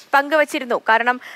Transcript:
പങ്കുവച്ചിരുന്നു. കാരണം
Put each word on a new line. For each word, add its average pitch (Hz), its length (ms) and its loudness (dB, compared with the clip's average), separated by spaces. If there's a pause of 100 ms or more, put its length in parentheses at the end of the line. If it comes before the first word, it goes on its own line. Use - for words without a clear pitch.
(140)
പങ്കുവച്ചിരുന്നു. 285 760 0
കാരണം 233 320 2 (140)